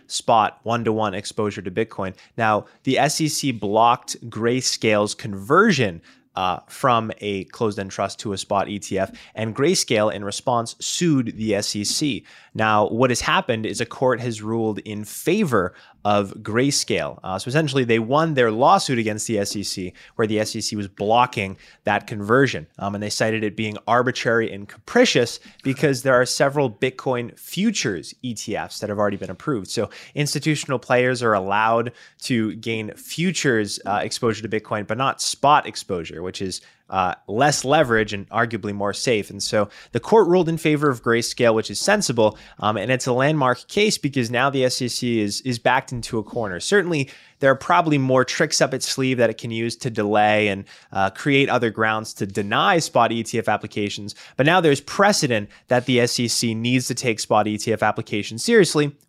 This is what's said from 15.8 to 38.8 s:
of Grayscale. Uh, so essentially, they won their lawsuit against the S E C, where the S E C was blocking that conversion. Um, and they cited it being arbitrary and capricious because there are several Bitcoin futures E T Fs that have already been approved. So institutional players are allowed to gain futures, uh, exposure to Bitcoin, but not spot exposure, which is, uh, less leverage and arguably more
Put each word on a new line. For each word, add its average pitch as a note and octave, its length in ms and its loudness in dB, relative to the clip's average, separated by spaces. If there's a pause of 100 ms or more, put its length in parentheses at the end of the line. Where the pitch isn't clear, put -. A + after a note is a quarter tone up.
of G#2 300 2
Grayscale. G#2 880 -2
Uh, F#2+ 160 -6
so - 80 -10
essentially, C#3 360 0
they A#2 140 2
won C#3+ 360 2
their B2 180 4
lawsuit C#3 480 2
against G#2+ 260 -4
the A2 140 -2
S G2+ 160 -2
E G2+ 80 -6
C, F2+ 300 -8 (220)
where A2+ 120 0
the G#2+ 120 0
S G#2+ 160 -2
E A2 60 -6
C - 140 -6
was G#2 120 -6
blocking G#2+ 680 0 (280)
that G#2 220 0
conversion. G#2+ 600 0 (100)
Um, G2+ 160 -6
and G2+ 80 -8
they G#2 80 -6
cited A2 340 -2
it G#2 120 -4
being G#2+ 220 -6 (100)
arbitrary A#2+ 640 0
and G2+ 160 -14
capricious - 720 2 (240)
because C3+ 400 0
there C3+ 100 2
are B2 120 6
several C#3 440 0
Bitcoin B2 680 -4
futures E3 840 -4
E B2 120 -8
T G2+ 220 -6
Fs E2 240 -8
that G#2 100 -6
have G#2 100 -4
already G#2 180 0
been F#2+ 140 -10
approved. G2 380 -6
So G#2 200 -2 (240)
institutional C#3+ 640 -2
players B2+ 460 2
are A2 100 4
allowed A2 600 2 (300)
to A2 320 0
gain A2+ 400 -6
futures, C3+ 920 -2
uh, G2 180 0
exposure A2 440 -2
to - 20 -8
Bitcoin, G#2+ 360 -4
but A2 120 -4
not C3 240 -2
spot - 440 4
exposure, G#2 560 -8
which F#2 200 -8
is, F#2 200 -6 (280)
uh, F#2 260 0 (120)
less C3+ 380 0
leverage A#2+ 480 4
and G2 160 -10
arguably G#2+ 440 -2
more G2+ 200 -2